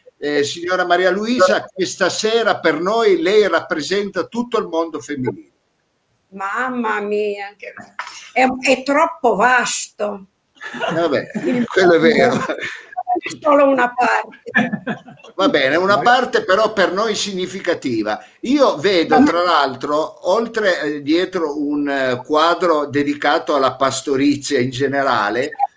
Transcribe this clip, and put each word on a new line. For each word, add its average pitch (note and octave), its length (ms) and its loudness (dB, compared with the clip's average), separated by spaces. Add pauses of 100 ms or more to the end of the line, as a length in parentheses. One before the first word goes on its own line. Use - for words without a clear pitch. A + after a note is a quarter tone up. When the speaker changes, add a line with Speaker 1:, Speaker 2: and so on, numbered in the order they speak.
(180)
Speaker 1:
eh, D3 260 0
signora F3 400 -2
Maria F3+ 260 2
Luisa, G#3+ 640 0
questa F3+ 380 -2
sera G#3+ 500 0
per D#3 180 0
noi G3 440 2
lei G3+ 260 4
rappresenta E3 800 -2
tutto A#3 320 -4
il G3 80 -2
mondo E3 340 -4
femminile. B2 480 -8 (840)
Speaker 2:
Mamma A3 680 -4
mia, G#3 560 -4
che, - 160 -18 (600)
è, B3+ 120 4 (240)
è B3+ 120 0
troppo C#4 520 0
vasto. G#3 920 -2 (680)
Speaker 1:
Vabbè, D#3+ 380 0 (120)
Speaker 2:
Il B3 240 0
Speaker 1:
quello F3+ 280 4
è D#3+ 40 6
vero. D3 360 4
Speaker 2:
mondo - 200 -4
è - 840 -8
solo D4 280 4
una B3 240 2
parte. A3+ 460 -2 (960)
Speaker 1:
Va F#3 140 2
bene, C#3 260 2
una F#3+ 240 2
parte B3 460 2
però G#3+ 280 2
per E3+ 200 2
noi G#3 240 -2
significativa. D#3+ 1040 -4 (200)
Io A#3+ 340 2
vedo, D#3 480 4
tra E3+ 180 2
l'altro, D3 880 0
oltre, G#3+ 520 0
eh, D3 200 -6
dietro E3 580 -2
un, D3 280 -2
eh, C3 360 -2
quadro D#3+ 600 2
dedicato D3 720 0
alla C3 180 2
pastorizia C#3 840 0
in B2+ 100 0
generale. B2+ 800 0 (260)